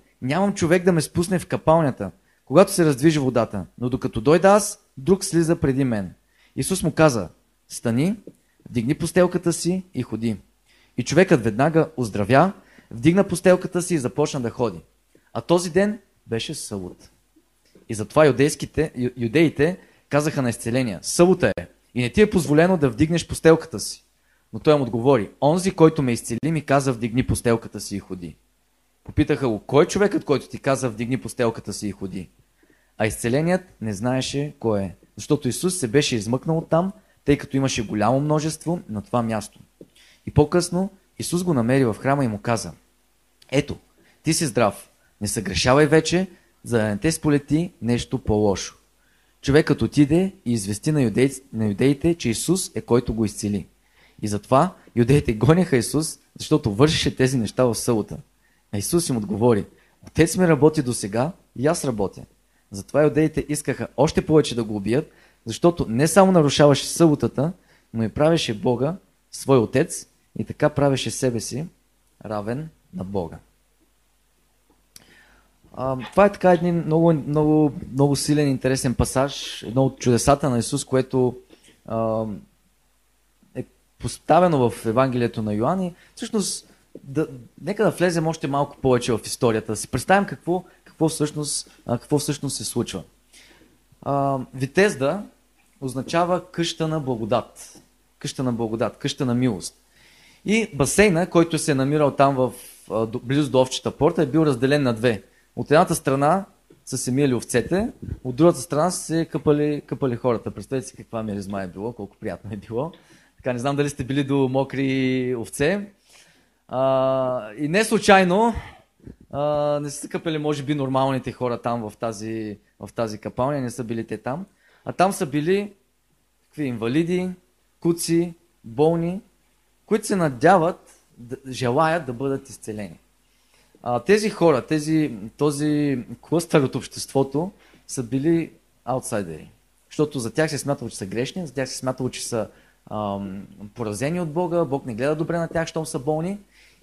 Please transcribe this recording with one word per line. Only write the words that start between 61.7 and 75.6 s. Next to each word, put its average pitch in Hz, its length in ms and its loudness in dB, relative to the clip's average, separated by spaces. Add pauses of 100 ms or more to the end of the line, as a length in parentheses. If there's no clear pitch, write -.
работя.“ 104 360 -4 (500)
Затова 104 320 0
юдеите 151 460 2
искаха 143 380 -4 (100)
още 135 280 2
повече 147 300 4
да 117 80 -2
го 107 120 -6
убият, 110 360 -2 (340)
защото 156 440 0
не 131 180 2
само 190 240 6
нарушаваше 147 560 4
съботата, 151 640 2 (400)
но 113 100 -2
и 107 60 -2
правеше 156 440 0
Бога 123 420 -2 (360)
свой 131 260 2
отец 127 500 0 (320)
и 107 60 -8
така - 240 -2
правеше 135 420 0
себе 120 280 -4
си 135 260 -8 (600)
равен 110 440 -6 (240)
на 180 100 -10
Бога. 92 340 -6 (2250)